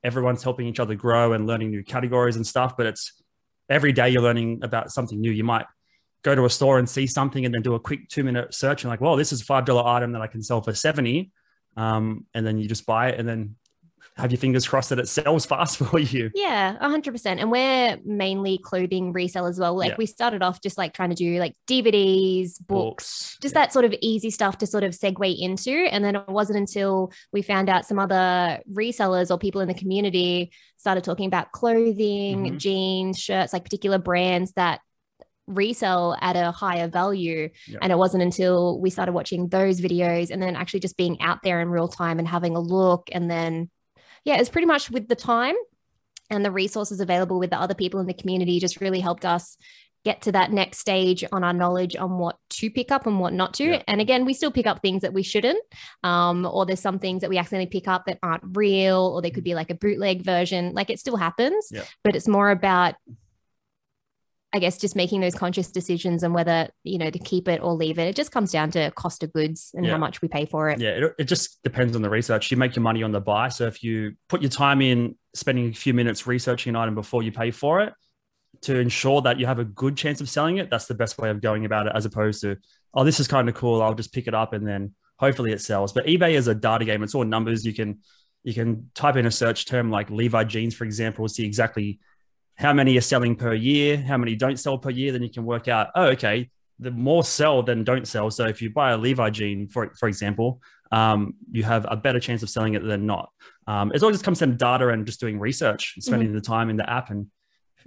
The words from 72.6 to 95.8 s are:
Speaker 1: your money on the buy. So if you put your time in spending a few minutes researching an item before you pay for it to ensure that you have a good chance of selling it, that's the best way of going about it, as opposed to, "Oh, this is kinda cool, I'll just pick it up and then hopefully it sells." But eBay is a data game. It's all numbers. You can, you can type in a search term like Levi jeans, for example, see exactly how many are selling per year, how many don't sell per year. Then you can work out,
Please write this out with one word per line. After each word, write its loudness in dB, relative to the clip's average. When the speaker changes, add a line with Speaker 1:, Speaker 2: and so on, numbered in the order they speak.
Speaker 1:
your 0
money 0
on -2
the 0
buy. 0
So -2
if -8
you -4
put 0
your 0
time 4
in 2
spending -2
a -6
few -2
minutes 0
researching -2
an -2
item -2
before -2
you -4
pay -2
for 0
it -2
to 0
ensure 2
that 2
you -2
have 0
a -2
good -4
chance -4
of -8
selling 0
it, -6
that's -4
the -6
best -4
way -2
of -4
going 0
about 0
it, -2
as -2
opposed -2
to, -4
"Oh, 4
this 4
is 0
kinda 2
cool, 2
I'll 2
just -10
pick -4
it -2
up 0
and -4
then -6
hopefully 2
it -4
sells." 0
But 0
eBay 4
is 4
a 2
data 2
game. 0
It's -8
all 0
numbers. 0
You -2
can, -6
you -6
can -2
type 2
in 4
a 2
search 0
term 0
like -2
Levi 2
jeans, -4
for -8
example, -4
see -4
exactly -2
how 4
many 6
are 4
selling 2
per -2
year, 2
how -2
many -2
don't 0
sell -2
per -6
year. -4
Then -4
you -6
can -8
work -4
out, 2